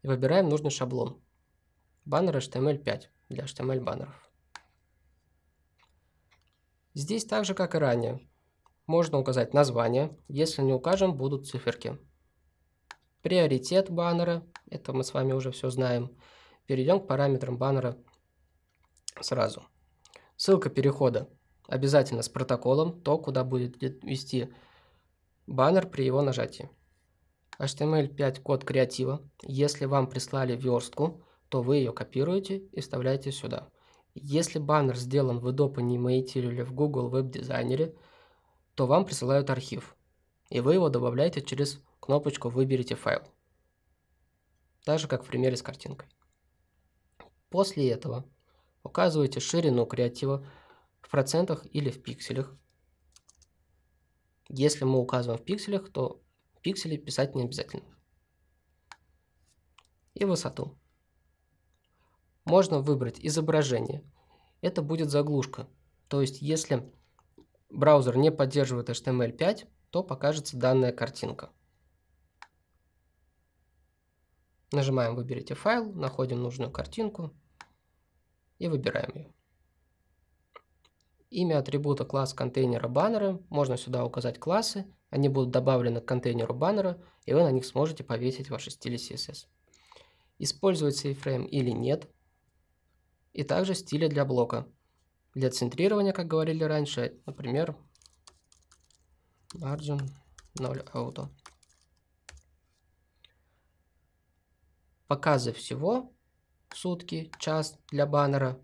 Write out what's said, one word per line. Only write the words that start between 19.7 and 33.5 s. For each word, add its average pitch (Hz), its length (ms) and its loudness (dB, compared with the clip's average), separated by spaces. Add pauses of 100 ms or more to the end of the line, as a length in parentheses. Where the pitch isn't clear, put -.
Ссылка 190 340 4
перехода 135 580 2 (400)
обязательно 135 540 4
с - 80 -6
протоколом, 135 720 0
то, 147 160 2
куда 135 260 -2
будет 127 380 -4
вести 131 680 -6 (960)
баннер 170 420 4
при 135 160 -2
его 131 180 2
нажатии. 131 480 -2 (880)
H 139 180 -4
T 147 80 0
M 156 100 2
L 143 140 4
пять 139 340 -2
код 135 220 0
креатива. 131 640 0 (140)
Если 143 440 0
вам 135 220 2
прислали 131 480 -2
вёрстку, 127 680 -2 (240)
то 131 140 0
вы 131 140 4
её 123 160 2
копируете 180 680 -2
и - 220 -10
вставляете 135 520 -2
сюда. 120 380 -8 (440)